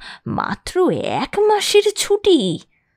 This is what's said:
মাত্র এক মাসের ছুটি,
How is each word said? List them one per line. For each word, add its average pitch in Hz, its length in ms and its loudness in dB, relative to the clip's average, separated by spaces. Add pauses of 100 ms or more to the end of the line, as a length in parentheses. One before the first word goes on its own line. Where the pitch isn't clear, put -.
(280)
মাত্র - 640 -2
এক 160 480 -4
মাসের 415 440 2 (120)
ছুটি, 359 640 2 (380)